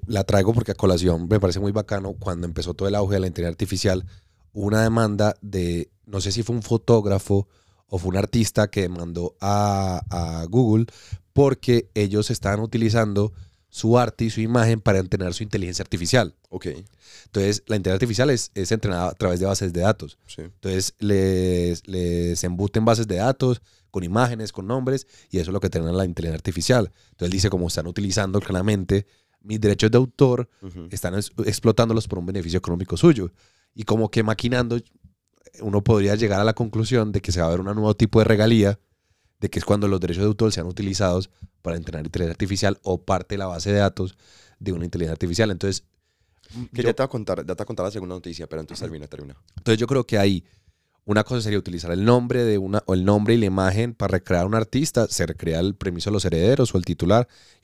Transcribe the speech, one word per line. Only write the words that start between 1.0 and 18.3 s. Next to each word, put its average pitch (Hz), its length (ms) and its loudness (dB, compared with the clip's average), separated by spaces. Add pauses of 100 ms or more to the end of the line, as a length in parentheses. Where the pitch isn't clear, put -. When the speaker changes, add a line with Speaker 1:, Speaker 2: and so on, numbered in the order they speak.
Speaker 1:
me 104 120 4
parece 92 200 0
muy 101 120 -2
bacano 101 420 -4
cuando 87 320 -6
empezó 85 300 -6
todo 95 120 -2
el 98 60 0
auge 101 220 0
de 95 60 2
la 92 60 -2
inteligencia 85 280 -4
artificial, 92 500 -2 (460)
hubo 101 160 -4
una 110 160 4
demanda 107 580 2
de, 87 480 -4 (160)
no 98 160 -6
sé 98 100 -4
si 113 120 -2
fue 120 120 -4
un 117 60 -4
fotógrafo 101 840 2 (400)
o 95 100 -6
fue 87 120 -4
un 90 80 -2
artista 107 520 2
que 101 120 -2
demandó 87 600 -6
a, 98 720 0
a 82 340 -4
Google 110 400 2 (480)
porque 131 600 2
ellos 104 340 0
estaban 104 300 -2
utilizando 107 760 0 (360)
su 113 280 2
arte 117 280 0
y 110 40 0
su 110 100 -8
imagen 113 420 2
para 98 180 4
entrenar 92 340 -2
su - 80 -8
inteligencia 98 400 -6
artificial. 92 540 0 (140)
Speaker 2:
Ok. 90 180 -12 (580)
Speaker 1:
Entonces, 101 400 0
la 110 100 -2
inteligencia 95 180 0
artificial 120 360 0
es, 123 240 -2